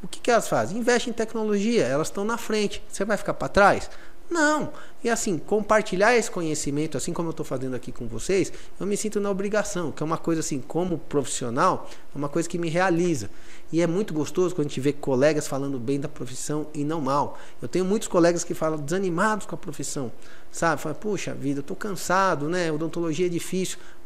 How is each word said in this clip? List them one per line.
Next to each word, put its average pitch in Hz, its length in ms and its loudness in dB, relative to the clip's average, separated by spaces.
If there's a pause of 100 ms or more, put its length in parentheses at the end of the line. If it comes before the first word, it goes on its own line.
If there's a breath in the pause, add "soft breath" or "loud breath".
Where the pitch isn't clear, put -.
o 185 60 -6
que - 120 -6
que - 120 2
elas 226 160 4
fazem? 139 320 0
Investem 240 320 2
em - 20 -6
tecnologia, 214 720 2
elas 143 240 2
estão 202 180 -2
na 226 120 0
frente. 214 520 0
Você - 160 -2
vai 214 100 0
ficar 170 200 -2
pra 143 120 -2
trás? 180 440 6 (380 loud breath)
Não. 302 440 2 (300 loud breath)
E 233 60 0
assim, 220 280 0
compartilhar 214 800 4
esse 220 140 0
conhecimento, 151 680 -2
assim 170 160 -2
como 165 160 -2
eu 156 40 -2
tô 151 100 -4
fazendo 131 320 -4
aqui 120 160 -6
com 120 160 -4
vocês, 143 440 0 (280 loud breath)
eu 170 60 -2
me 202 120 0
sinto 208 220 -2
na 202 100 2
obrigação, 196 600 0
que - 100 -6
é 151 40 0
uma 160 120 0
coisa 165 220 0
assim, 147 200 -2
como 170 380 -2
profissional, 135 920 0 (260 loud breath)
é - 40 -6
uma 143 100 -2
coisa 165 220 -2
que 185 80 -2
me 170 100 0
realiza. 170 640 2 (420 loud breath)
E 160 100 2
é 175 60 4
muito 180 280 -2
gostoso 175 400 0
quando 151 100 0
a 147 40 -2
gente 135 120 -4
vê 143 100 2
colegas 143 560 2
falando 139 300 -2
bem 135 220 -2
da 143 100 -4
profissão 147 640 -4
e 147 100 -2
não 156 180 -2
mal. 135 360 0 (240 loud breath)
Eu 123 60 -4
tenho 180 180 0
muitos 214 220 0
colegas 170 360 4
que 165 120 -4
falam 156 240 0
desanimados 185 680 0
com - 80 -6
a 156 60 -6
profissão, 143 520 -4 (400 loud breath)
sabe? 160 300 0
Fala, 156 140 -4
"Poxa 180 400 -4
vida, 135 240 -2
eu 143 40 -4
tô - 120 -4
cansado, 180 720 0
né? 175 220 0
Odontologia 165 560 0
é - 20 -2
difícil." 175 480 -2 (280 loud breath)